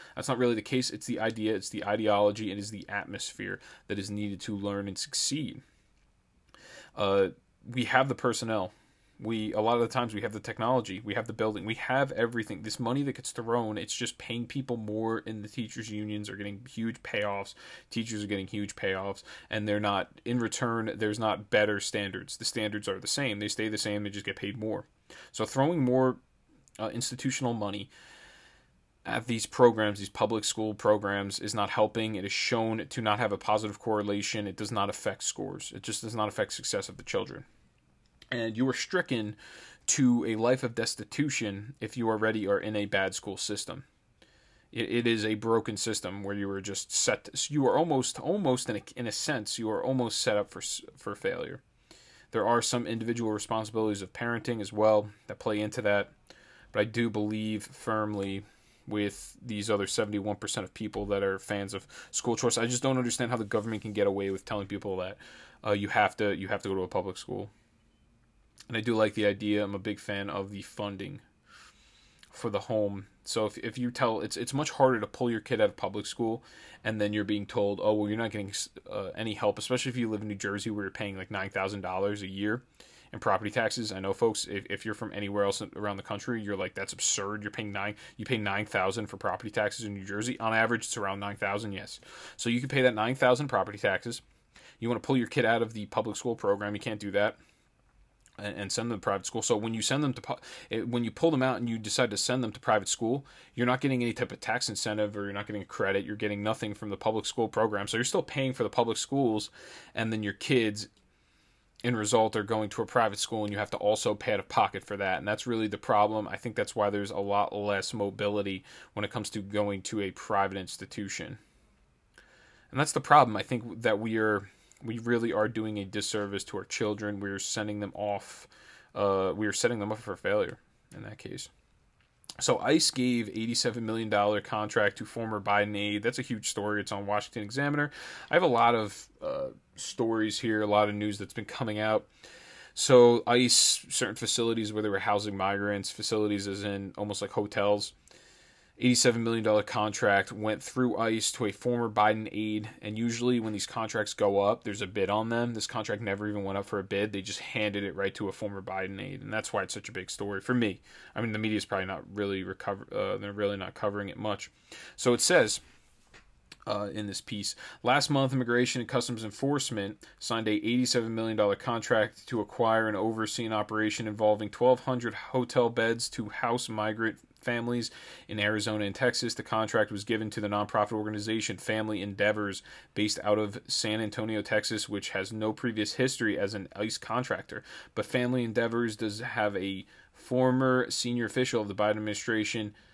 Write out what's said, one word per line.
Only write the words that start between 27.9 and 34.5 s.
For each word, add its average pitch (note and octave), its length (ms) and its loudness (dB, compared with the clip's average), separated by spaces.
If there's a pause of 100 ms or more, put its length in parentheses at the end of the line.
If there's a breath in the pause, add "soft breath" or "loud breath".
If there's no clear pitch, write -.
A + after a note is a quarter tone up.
at A2+ 220 -4
these A#2 220 -2
programs, A2 500 6
these G2 120 -8
public A2 340 0
school A2 320 -2
programs, G2+ 640 2
is G#2+ 160 -6
not G2+ 160 0
helping. A2 420 2
It F#2+ 100 -4
is G2+ 80 -4
shown A2+ 560 0
to - 140 -8
not G#2 160 2
have A2 140 2
a G2 60 0
positive G#2+ 420 0
correlation. G#2 680 -2
It F#2+ 100 -6